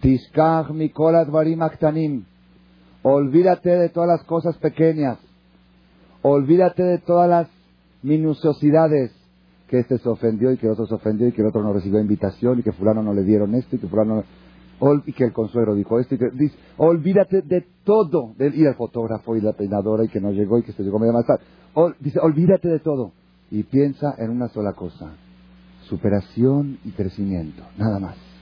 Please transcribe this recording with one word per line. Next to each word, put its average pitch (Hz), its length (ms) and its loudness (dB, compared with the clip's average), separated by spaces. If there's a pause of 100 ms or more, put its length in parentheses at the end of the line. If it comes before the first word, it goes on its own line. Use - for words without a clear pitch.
Tishkach 151 680 0
mikol 156 440 0
advarim 160 460 0
aktanim. 156 640 -2 (760)
Olvídate 143 680 2
de 175 200 2
todas 170 180 -2
las 170 160 0
cosas 170 340 -4
pequeñas. 156 600 0 (1040)
Olvídate 160 640 4
de 180 160 2
todas 175 300 2
las 170 180 2 (560)
minuciosidades. 151 1080 2 (560)
Que 127 120 0
este 120 200 -2
se 120 100 -4
ofendió 113 420 0
y 127 60 -2
que - 80 -6
el 110 80 2
otro 107 140 -6
se 110 80 -6
ofendió 107 320 -2
y 120 40 0
que 117 100 -4
el 107 60 2
otro 107 140 -2
no 104 120 -2
recibió 98 260 0
invitación 107 600 -2
y 117 40 -4
que 107 80 -2
fulano 107 320 0
no 104 100 -4
le 101 100 0
dieron 104 300 2
esto 123 220 -4
y 113 40 -4
que - 80 -10
fulano, 107 360 -2 (560)
ol-, 143 260 2
y - 80 -12
que 131 120 -2
el 113 60 -2
consuegro 110 440 -2
dijo 101 240 -2
esto 127 160 -4
y - 20 -6
que... 117 160 -2
dice, 139 240 -2 (200)
olvídate 175 680 2
de 175 240 -4 (160)
todo, 165 540 0
de 135 100 0
ir 147 200 2
al 131 80 0
fotógrafo 113 600 -6
y 110 60 0
la 107 120 -2
peinadora 104 500 -2
y 110 40 -2
que - 120 -6
no 101 120 -4
llegó 101 260 0
y 117 60 0
que - 80 -12
se 104 100 -12
llegó 98 160 -4
media 113 160 0
más 120 140 0
tarde. 131 160 0 (320)
Ol-, 160 240 2
dice, 143 200 -4
olvídate 175 480 2
de 160 120 -2
todo 131 320 -4 (400)
y 104 120 -4
piensa 139 540 -2
en 113 140 -6
una 123 180 -6
sola 104 240 -6
cosa, 85 380 -14 (720)
superación 123 1000 -2
y 104 80 -14
crecimiento, 92 720 -6 (140)
nada 101 220 -2
más. 92 160 -12 (260)